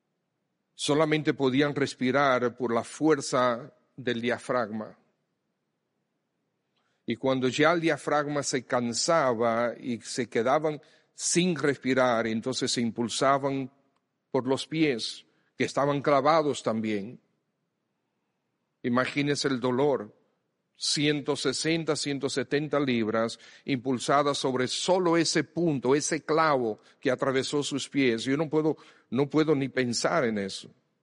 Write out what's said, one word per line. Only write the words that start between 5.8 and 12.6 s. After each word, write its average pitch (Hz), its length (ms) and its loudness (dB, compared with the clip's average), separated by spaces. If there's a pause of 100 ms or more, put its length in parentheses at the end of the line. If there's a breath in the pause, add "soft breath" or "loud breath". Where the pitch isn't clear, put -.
Y 120 100 -4
cuando 131 320 0
ya 147 240 4
el 170 100 0
diafragma 147 640 -2
se 131 220 -4
cansaba 120 1120 2
y 120 240 -6
se - 260 -6
quedaban 143 520 0 (340 soft breath)
sin 180 420 0
respirar, 127 720 2
entonces 117 440 -2